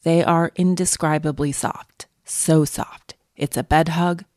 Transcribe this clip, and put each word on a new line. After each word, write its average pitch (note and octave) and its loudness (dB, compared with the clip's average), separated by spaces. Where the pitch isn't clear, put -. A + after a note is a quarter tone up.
They E3 2
are E3+ 2
indescribably D#3 0
soft, - -8
so D#3+ 2
soft. - -10
It's - -6
a B2 -2
bed D#3+ 2
hug F3 -2